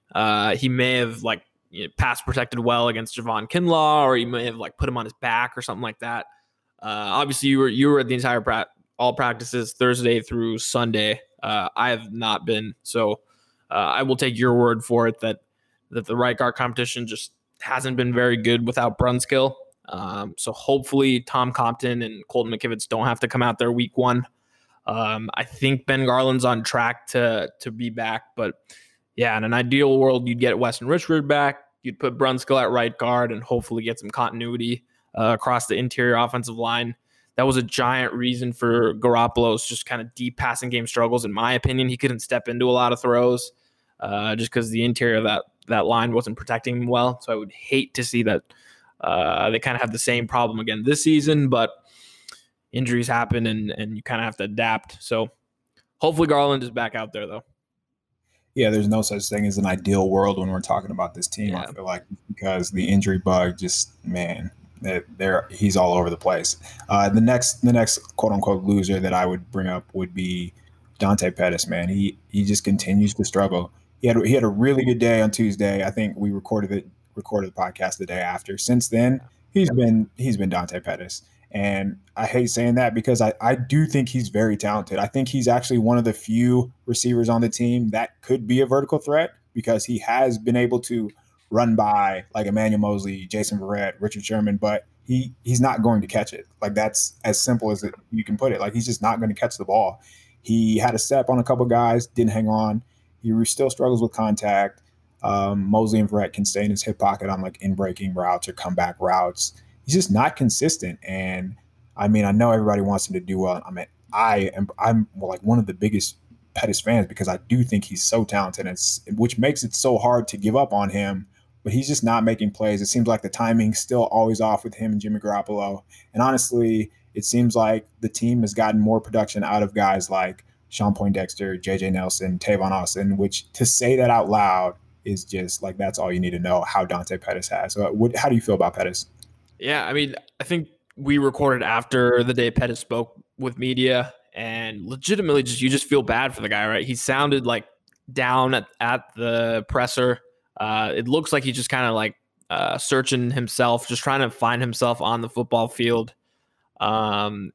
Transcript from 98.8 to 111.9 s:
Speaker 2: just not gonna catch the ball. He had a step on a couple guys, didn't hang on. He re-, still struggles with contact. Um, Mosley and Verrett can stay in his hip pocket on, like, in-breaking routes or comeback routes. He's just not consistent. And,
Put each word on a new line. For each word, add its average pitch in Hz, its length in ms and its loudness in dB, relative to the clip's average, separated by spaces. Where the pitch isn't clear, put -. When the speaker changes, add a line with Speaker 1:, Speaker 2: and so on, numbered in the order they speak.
Speaker 2:
just 110 160 -2
not 113 160 2
gonna 107 160 0
catch - 240 -4
the 131 60 -8
ball. - 360 0
He 110 380 2
had 117 160 2
a - 20 0
step 135 320 0
on 127 80 4
a 117 60 2
couple 127 240 2
guys, 120 400 2
didn't 113 240 0
hang 110 160 0
on. 110 340 0
He 113 100 -2
re-, 113 140 2
still 135 240 0
struggles 123 320 0
with 117 120 0
contact. 104 680 0
Um, 101 420 0
Mosley 107 360 4
and 104 100 2
Verrett 104 240 0
can 101 100 -2
stay 101 220 -2
in 104 60 0
his 101 100 -2
hip 107 160 -6
pocket 98 320 0
on, 95 140 -4
like, 92 180 -10
in-breaking 95 540 -2
routes 90 340 -2
or 92 40 -8
comeback 87 460 -4
routes. 90 540 0
He's 135 80 -2
just 185 160 2
not 127 260 2
consistent. 120 640 0
And, 92 480 -6